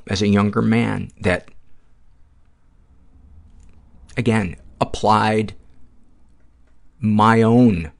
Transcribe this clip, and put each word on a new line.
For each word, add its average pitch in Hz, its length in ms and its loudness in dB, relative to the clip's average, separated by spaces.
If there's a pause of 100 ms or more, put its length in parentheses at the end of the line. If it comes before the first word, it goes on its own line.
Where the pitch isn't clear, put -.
as 101 160 -4
a 104 40 0
younger 101 360 0
man 110 480 -2 (100)
that, - 260 -4 (2750)
again, 110 380 -2 (260)
applied 107 720 -2 (1500)
my 107 420 2
own 185 580 2